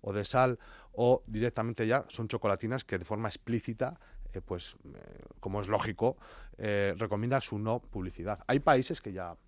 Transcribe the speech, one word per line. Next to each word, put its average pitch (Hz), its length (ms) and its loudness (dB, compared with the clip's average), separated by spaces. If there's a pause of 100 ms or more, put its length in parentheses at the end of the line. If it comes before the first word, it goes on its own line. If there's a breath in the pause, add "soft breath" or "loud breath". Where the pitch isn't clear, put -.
o 101 100 -6
de 101 120 0
sal, 127 340 4 (340 loud breath)
o 123 340 6
directamente 113 600 -2
ya 131 220 2
son 113 200 -6
chocolatinas 113 560 0
que 95 140 -4
de 92 60 -4
forma 107 240 -4
explícita, 120 680 -4 (340 soft breath)
eh, 95 80 -6
pues, - 440 -8
eh, - 380 -18 (180)
como 101 200 -2
es 95 80 -4
lógico, 107 480 2 (420 loud breath)
eh, 101 380 0
recomienda 110 440 0
su 107 180 -6
no 110 220 0
publicidad. 95 680 -6
Hay 135 140 4
países 139 400 4
que 101 120 -10
ya 87 220 -8 (140)